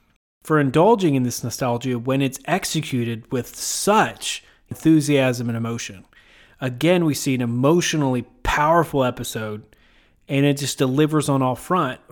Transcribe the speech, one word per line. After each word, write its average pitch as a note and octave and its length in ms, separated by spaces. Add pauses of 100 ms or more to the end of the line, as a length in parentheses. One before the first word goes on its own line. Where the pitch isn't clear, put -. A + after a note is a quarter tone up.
(420)
for D#3 180
indulging F3 540
in C3 80
this B2 200
nostalgia B2 560
when C3 220
it's C3 240
executed B2 880
with B2 240
such - 880 (240)
enthusiasm C3+ 800
and A#2 80
emotion. A2+ 480 (560)
Again, D#3 460
we D3 80
see C3+ 200
an B2 60
emotionally B2+ 840 (160)
powerful D3+ 600
episode, A2+ 600 (640)
and C#3+ 200
it C#3+ 100
just C#3 220
delivers D3 500
on C3+ 140
all B2+ 120
front. C#3+ 460 (120)